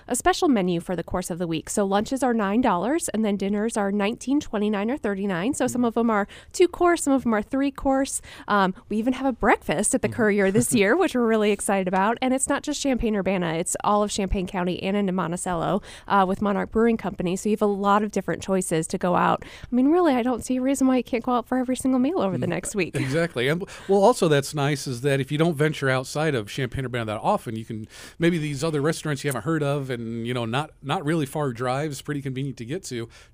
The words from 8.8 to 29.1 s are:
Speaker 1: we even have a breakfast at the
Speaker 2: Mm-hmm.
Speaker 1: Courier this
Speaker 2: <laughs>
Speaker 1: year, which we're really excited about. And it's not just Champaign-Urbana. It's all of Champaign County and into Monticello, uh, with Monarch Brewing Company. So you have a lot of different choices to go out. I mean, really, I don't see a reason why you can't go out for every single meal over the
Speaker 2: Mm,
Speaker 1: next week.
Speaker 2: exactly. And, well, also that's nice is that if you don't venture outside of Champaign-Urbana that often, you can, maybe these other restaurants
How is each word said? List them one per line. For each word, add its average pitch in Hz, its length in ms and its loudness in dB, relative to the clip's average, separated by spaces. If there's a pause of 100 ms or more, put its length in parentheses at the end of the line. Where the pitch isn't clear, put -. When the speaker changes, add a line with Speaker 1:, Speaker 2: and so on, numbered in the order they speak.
Speaker 1:
we 208 100 -4
even 233 160 2
have 262 120 -4
a 269 80 2
breakfast 208 640 2
at - 80 0
the - 40 0
Speaker 2:
Mm-hmm. 117 80 -6
Speaker 1:
Courier 202 360 4
this 240 240 2
Speaker 2:
<laughs> 226 60 6
Speaker 1:
year, 202 140 4
which 349 200 2
we're 240 120 2
really 214 240 4
excited 196 380 0
about. 190 320 2
And 254 120 2
it's 262 140 0
not 277 160 -2
just 294 180 -6
Champaign-Urbana. 196 760 0
It's 170 280 -4
all 208 200 2
of 208 80 -2
Champaign 190 360 -2
County 180 340 -2
and 196 140 -2
into 202 160 0
Monticello, 175 680 -2 (260)
uh, 196 180 4
with 190 160 -2
Monarch 196 300 -2
Brewing 226 240 4
Company. 180 460 -4
So 214 80 -2
you 208 40 2
have 214 100 -2
a - 20 4
lot 202 380 2
of 208 80 -4
different - 320 -4
choices 180 420 0
to - 140 -6
go 175 160 2
out. 175 280 2
I - 320 -10
mean, 254 120 4
really, 330 260 4
I 247 80 2
don't 233 240 -2
see 254 120 -2
a 254 40 -2
reason 269 240 2
why 262 120 4
you 240 60 0
can't 233 200 -4
go 254 80 -2
out 240 160 0
for 254 100 -2
every 254 180 0
single 262 240 0
meal 302 220 0
over 190 160 0
the 139 80 -2
Speaker 2:
Mm, 175 40 -2
Speaker 1:
next - 260 -6
week. 180 200 -2
Speaker 2:
exactly. 139 520 -2
And, 170 160 0 (240)
well, 196 160 4
also 202 240 6
that's 139 260 2
nice 143 320 -2
is 120 160 -6
that 139 180 2
if 131 120 -4
you 147 80 -2
don't 165 160 2
venture 147 340 0
outside 139 460 0
of 104 140 -4
Champaign-Urbana 123 560 -4
that 107 140 -4
often, 139 360 -2
you 113 100 -8
can, 110 220 -10 (320)
maybe 170 180 4
these 147 260 -4
other 156 160 0
restaurants 151 440 -2